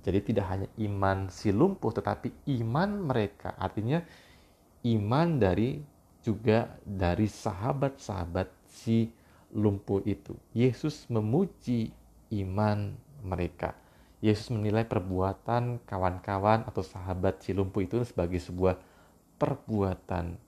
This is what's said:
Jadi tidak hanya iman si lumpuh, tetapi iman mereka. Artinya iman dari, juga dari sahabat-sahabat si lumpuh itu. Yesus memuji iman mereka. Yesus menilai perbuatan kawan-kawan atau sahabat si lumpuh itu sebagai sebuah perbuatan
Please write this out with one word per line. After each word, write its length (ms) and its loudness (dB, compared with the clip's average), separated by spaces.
Jadi 240 0
tidak 160 2
hanya 220 -4
iman 480 0
si 240 -2
lumpuh, 400 2
tetapi 400 -4
iman 480 -2
mereka. 480 -2
Artinya 400 -2
iman 560 2
dari, 400 2
juga 480 2
dari 400 2
sahabat-sahabat 1200 -4
si 480 0
lumpuh 560 0
itu. 320 -6
Yesus 560 0
memuji 800 0
iman 640 0
mereka. 480 -4
Yesus 320 2
menilai 320 0
perbuatan 960 -2
kawan-kawan 800 0
atau 240 -6
sahabat 560 -2
si 80 -6
lumpuh 400 0
itu 160 0
sebagai 320 -2
sebuah 400 0
perbuatan 1120 -2